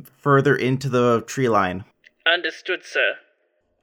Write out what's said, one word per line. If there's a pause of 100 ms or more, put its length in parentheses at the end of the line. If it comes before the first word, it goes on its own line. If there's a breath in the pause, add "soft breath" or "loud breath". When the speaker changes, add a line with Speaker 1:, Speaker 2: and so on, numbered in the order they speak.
(200)
Speaker 1:
further
into
the
tree
line." (440)
Speaker 2:
Understood,
sir. (680)